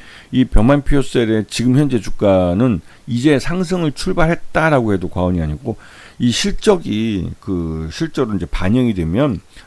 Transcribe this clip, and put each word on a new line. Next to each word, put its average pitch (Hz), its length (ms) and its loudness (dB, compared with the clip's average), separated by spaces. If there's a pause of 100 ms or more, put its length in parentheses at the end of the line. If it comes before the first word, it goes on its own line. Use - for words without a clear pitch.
(300)
이 127 140 2
벼만 135 380 4
퓨어셀의 117 640 0
지금 127 300 0
현재 131 220 2
주가는 95 800 2 (260)
이제 127 320 2
상승을 170 540 -2
출발했다라고 160 1000 0
해도 90 160 -2
과언이 90 340 0
아니고, 76 340 -6 (420)
이 120 120 2
실적이 113 1000 -2 (100)
그 80 500 -6
실적으로 123 460 -4
이제 87 100 -4
반영이 117 480 0
되면 92 460 -2 (260)